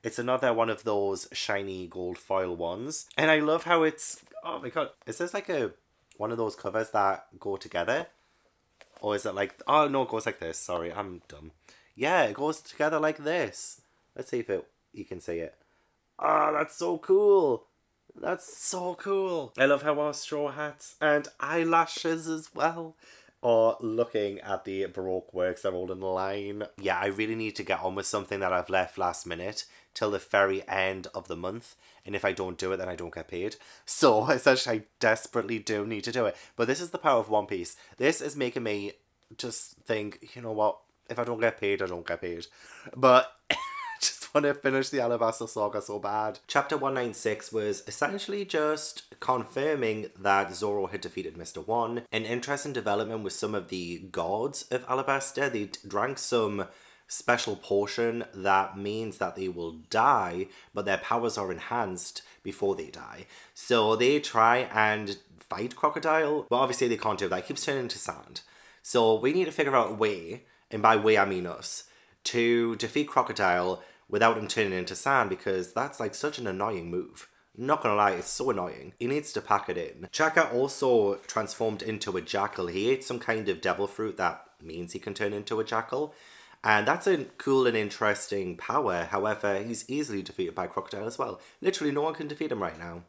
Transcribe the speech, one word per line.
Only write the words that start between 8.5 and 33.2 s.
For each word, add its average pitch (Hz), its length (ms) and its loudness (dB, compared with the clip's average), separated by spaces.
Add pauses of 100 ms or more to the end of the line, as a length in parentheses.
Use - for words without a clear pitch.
Or 104 140 0
is 101 100 -2
it 95 100 -4
like, 101 320 -4
oh 147 200 6
no, 139 160 2
it 113 60 -4
goes 110 160 -4
like 110 140 -4
this. 82 180 -6
Sorry, 85 360 -4
I'm 92 340 -8
dumb. 78 240 -18 (440)
Yeah, 151 280 2
it 104 120 0
goes 151 260 -2
together 151 380 0
like 156 180 0
this. 151 640 -4 (340)
Let's - 140 -12
see 123 100 -2
if 110 100 -8
it, 95 180 -2 (260)
you 101 100 -14
can 90 160 -12
see 85 200 -6
it. 80 160 -10 (640)
Ah, 151 320 4
that's 151 240 -2
so 170 240 -2
cool. 190 680 6 (540)
That's - 380 -4
so 180 380 0
cool. 185 600 -2
I 135 80 6
love 139 160 4
how 147 180 0
our 147 140 -2
Straw 147 380 -4
Hats 147 500 -8
and 147 260 4 (120)
eyelashes 165 880 2
as 160 260 -6
well 160 420 -2 (480)
are 113 360 6
looking 110 600 0
at 98 240 -4
the 95 240 -2
Baroque 92 460 -6
works. 90 300 -2
They're 95 100 0
all 92 180 -4
in 92 100 -8
line. 101 640 -4 (160)
Yeah, 92 200 0
I 101 80 0
really 110 280 -2
need 110 220 -6
to 104 60 -6
get 87 180 0
on 95 140 -2
with 98 120 -4
something 98 320 -2
that 92 140 2
I've 90 160 0
left 92 280 0
last 90 300 -2
minute 87 380 -8 (280)
till 107 180 0
the 98 80 -2
very 98 480 2
end 95 460 -2
of 95 140 -10
the 85 80 -6
month. 95 400 -8 (300)
And 101 100 -6
if 98 100 -4
I 95 60 2
don't 90 260 -6
do 92 140 -4
it, 95 60 -2
then 92 120 -6
I 87 60 -8
don't 85 180 -10
get 85 140 -12